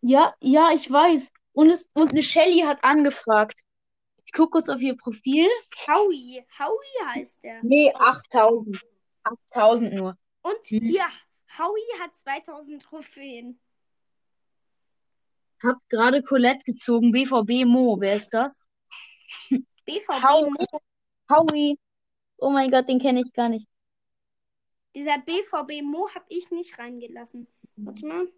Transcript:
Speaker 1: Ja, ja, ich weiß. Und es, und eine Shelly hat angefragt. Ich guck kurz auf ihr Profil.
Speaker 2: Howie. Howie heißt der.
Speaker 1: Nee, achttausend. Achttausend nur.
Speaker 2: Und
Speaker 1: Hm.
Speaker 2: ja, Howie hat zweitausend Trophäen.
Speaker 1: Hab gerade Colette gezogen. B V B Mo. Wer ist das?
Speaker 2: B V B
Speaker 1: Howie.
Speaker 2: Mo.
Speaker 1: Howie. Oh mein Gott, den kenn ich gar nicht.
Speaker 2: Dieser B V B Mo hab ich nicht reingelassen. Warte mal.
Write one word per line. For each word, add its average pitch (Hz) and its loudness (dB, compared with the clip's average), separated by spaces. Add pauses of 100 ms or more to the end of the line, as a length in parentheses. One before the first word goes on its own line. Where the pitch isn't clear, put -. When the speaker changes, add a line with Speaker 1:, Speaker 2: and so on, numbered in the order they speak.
Speaker 1:
Ja, 269 4
ja, 302 4
ich 311 -2
weiß. 302 2 (200)
Und 311 6
es, 339 0
und 302 2
eine 285 0
Shelly 339 4
hat - -2
angefragt. 262 2 (680)
Ich - -20
guck 320 2
kurz 320 -2
auf 269 -6
ihr 262 -4
Profil. 269 -2 (400)
Speaker 2:
Howie. 285 -2 (140)
Howie 494 -8
heißt 262 -12
der. 226 -16
Speaker 1:
Nee, 277 4
achttausend. 226 0 (440)
Achttausend 226 0
nur. 185 -8 (260)
Speaker 2:
Und 415 -8
Speaker 1:
Hm. 220 -2
Speaker 2:
ja, 339 -2 (480)
Howie 427 -6
hat 349 -14
zweitausend 294 -14
Trophäen. 262 -20 (2000)
Speaker 1:
Hab 254 0 (120)
gerade 247 2
Colette 262 0
gezogen. 233 0
B 254 0
V 254 -2
B 247 0
Mo. 240 4
Wer 196 0
ist 208 -6
das? 262 -4 (1300)
Speaker 2:
B 330 -8
V 359 -8
B 262 -4
Speaker 1:
Howie. 294 2
Speaker 2:
Mo. 302 -12 (500)
Speaker 1:
Howie. 294 2 (580)
Oh 269 -2
mein 269 2
Gott, 262 2
den 254 0
kenn 254 0
ich 247 -4
gar 233 -2
nicht. 220 -6 (1300)
Speaker 2:
Dieser 285 -4
B 330 -6
V 311 -6
B 294 -12
Mo 311 -6
hab 359 -18
ich 349 -10
nicht 349 -12
reingelassen. 240 -18 (300)
Warte 208 -16
mal. 349 -8